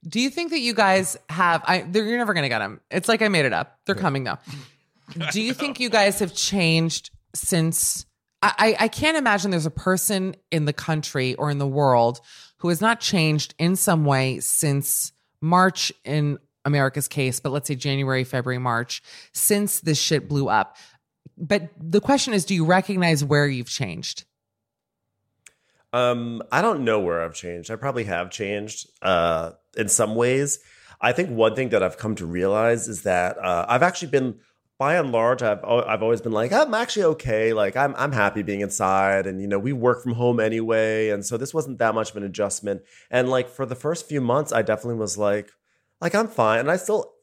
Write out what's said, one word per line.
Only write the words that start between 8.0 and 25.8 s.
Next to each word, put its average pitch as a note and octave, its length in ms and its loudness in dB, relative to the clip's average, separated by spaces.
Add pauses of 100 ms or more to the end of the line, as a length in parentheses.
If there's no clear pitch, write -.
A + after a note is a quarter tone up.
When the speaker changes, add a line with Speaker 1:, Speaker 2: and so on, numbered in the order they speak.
Speaker 1:
I, G#3 160 2
I, A3 180 4 (100)
I - 20 2
can't D#4 300 0
imagine G3+ 340 2
there's E3 140 0
a D#3 60 -2
person F#3+ 640 0 (160)
in D#3 140 2
the D3 80 0
country D3 600 -2
or - 160 -2
in C#3+ 60 -2
the C#3 100 0
world B2+ 520 4 (380)
who E3+ 120 -2
has E3+ 120 0
not A3+ 180 2
changed D#3 600 0
in F3 160 2
some E3 300 2
way C3 340 2
since - 720 0 (300)
March F3+ 500 2 (140)
in D3 340 0 (260)
America's C#3 440 0
case, C3 320 -2
but C#3+ 100 -4
let's C#3 160 -4
say D3 80 -2
January, C3 480 -2
February, B2+ 360 -4
March, A#2+ 440 -4 (300)
since G#3 480 0
this D#3 180 0
shit - 300 -2
blew C#3 200 0
up. G2+ 280 0 (600)
But E3+ 400 -2
the E3 240 0
question B3+ 320 2
is, F#3+ 120 2
do G3+ 100 -2
you E3 100 2
recognize F3 580 2
where D3 240 2
you've B2+ 220 -4
changed? - 540 -8 (1700)